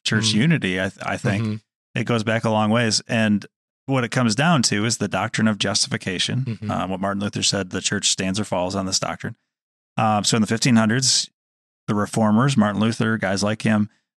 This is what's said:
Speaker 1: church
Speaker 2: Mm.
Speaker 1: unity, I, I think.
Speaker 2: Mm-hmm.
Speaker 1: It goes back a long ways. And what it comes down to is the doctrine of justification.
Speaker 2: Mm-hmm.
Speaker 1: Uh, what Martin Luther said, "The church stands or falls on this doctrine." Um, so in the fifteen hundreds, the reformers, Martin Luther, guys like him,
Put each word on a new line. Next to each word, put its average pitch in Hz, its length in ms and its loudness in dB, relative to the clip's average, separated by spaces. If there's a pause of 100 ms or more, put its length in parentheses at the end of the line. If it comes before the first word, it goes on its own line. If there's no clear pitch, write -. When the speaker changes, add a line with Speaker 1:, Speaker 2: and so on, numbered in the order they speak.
Speaker 1:
church 110 280 2
Speaker 2:
Mm. 107 40 -2
Speaker 1:
unity, 107 440 2
I, 95 100 0 (140)
I 98 140 -4
think. 101 260 -2
Speaker 2:
Mm-hmm. 107 120 -4 (440)
Speaker 1:
It 117 60 -2
goes 113 180 0
back 113 220 -2
a 117 40 2
long 107 220 2
ways. 113 360 0
And 110 380 0 (400)
what 135 180 0
it 110 60 -4
comes 120 240 0
down 143 300 4
to 104 220 0
is 113 120 -2
the 104 120 -2
doctrine 107 380 0
of 104 120 0
justification. 107 840 -2
Speaker 2:
Mm-hmm. 107 260 -6
Speaker 1:
Uh, 92 160 -2
what 92 140 -4
Martin 98 200 -2
Luther 101 220 -4
said, 95 260 -2
"The 92 120 -4
church 98 280 -2
stands 95 300 -2
or 104 60 -4
falls 92 300 -2
on 98 120 -2
this 92 100 -2
doctrine." - 380 -6 (640)
Um, 107 260 2
so - 140 2
in 110 40 4
the 101 60 2
fifteen 117 300 2
hundreds, 117 520 2 (580)
the 117 60 -2
reformers, 110 640 2
Martin 104 240 2
Luther, 110 360 0
guys 98 260 -2
like 107 180 -2
him, 107 280 2 (280)